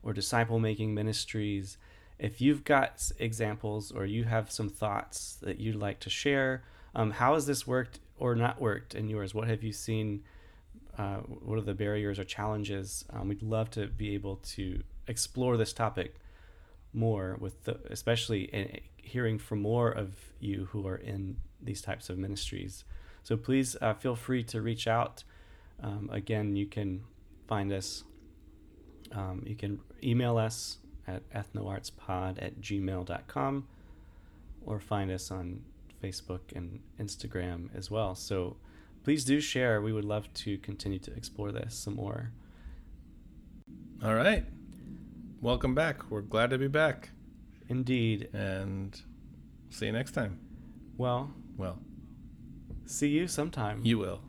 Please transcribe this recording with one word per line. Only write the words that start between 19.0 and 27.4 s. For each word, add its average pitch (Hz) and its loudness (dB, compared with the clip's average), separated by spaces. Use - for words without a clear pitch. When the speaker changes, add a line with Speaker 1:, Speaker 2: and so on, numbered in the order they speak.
Speaker 1:
from 107 -2
more 113 4
of 98 -2
you 98 -2
who 101 -2
are 92 -2
in 98 -4
these 113 -4
types - -4
of 92 -2
ministries. 95 -4
So 117 2
please, 131 2
uh, 110 4
feel 127 0
free 123 0
to 117 -2
reach 113 0
out. - 2
Um, 104 -4
again, 107 2
you 101 2
can 98 -2